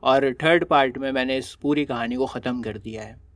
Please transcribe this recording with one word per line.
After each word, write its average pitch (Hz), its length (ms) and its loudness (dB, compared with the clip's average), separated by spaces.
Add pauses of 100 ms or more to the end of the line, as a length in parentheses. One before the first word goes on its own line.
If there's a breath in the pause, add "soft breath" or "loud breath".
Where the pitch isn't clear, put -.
और 135 300 4
थर्ड 160 320 2
पार्ट 135 320 2
में 135 140 -4
मैंने 131 260 0
इस - 180 -8
पूरी 147 300 0
कहानी 120 300 -4
को 131 100 0
ख़त्म 123 360 -6
कर 107 160 -6
दिया 110 240 -12
है। 104 160 -16 (180)